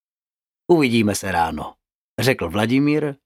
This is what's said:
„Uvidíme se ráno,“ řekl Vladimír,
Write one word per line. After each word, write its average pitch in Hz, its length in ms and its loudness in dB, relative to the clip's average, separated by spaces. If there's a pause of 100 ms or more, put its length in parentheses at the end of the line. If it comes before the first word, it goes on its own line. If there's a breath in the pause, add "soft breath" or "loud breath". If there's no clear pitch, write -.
(680)
„Uvidíme 117 480 2
se 98 180 -6
ráno,“ 80 420 -4 (460)
řekl 113 300 0
Vladimír, 139 640 -2 (120)